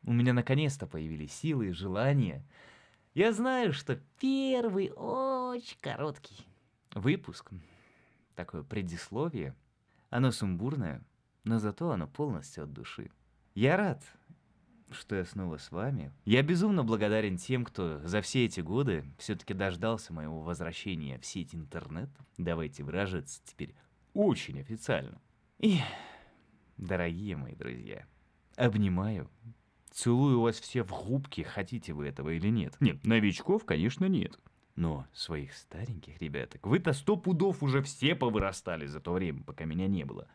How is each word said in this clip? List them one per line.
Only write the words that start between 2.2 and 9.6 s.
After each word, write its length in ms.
Я 180
знаю, 400
что 280
первый 760
очень 880
короткий 640
выпуск, 560
такое 260
предисловие, 920